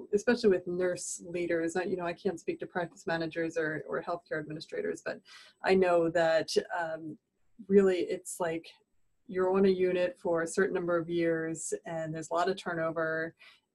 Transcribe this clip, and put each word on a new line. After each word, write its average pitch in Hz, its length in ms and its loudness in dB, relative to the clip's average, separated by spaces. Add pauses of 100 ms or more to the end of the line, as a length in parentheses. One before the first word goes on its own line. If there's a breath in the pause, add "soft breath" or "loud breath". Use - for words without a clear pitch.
(140)
especially 233 360 4
with 180 160 2
nurse 180 600 -4
leaders, 170 500 -2
I, 180 60 0
you 185 140 -2
know, 175 100 -6
I 175 60 -4
can't 170 260 -4
speak 170 220 -6
to 175 60 -8
practice - 400 -6
managers 165 520 -2
or, 156 300 -2
or 156 120 -2
healthcare 170 400 -6
administrators, - 640 -6
but - 160 -8 (440 soft breath)
I 190 100 6
know 175 360 6
that, 160 380 4 (300)
um, 160 400 -6 (500)
really, 190 320 6
it's - 400 -6
like 165 260 -2 (600)
you're 185 300 0
on 196 100 6
a 190 40 8
unit 180 480 2
for 170 240 0
a 165 40 -2
certain 180 280 0
number 175 220 0
of 165 120 -2
years 165 680 -2 (100)
and 160 300 -6
there's 160 160 -8
a 165 40 -4
lot 175 140 2
of 190 80 -2
turnover 165 800 -4 (400 soft breath)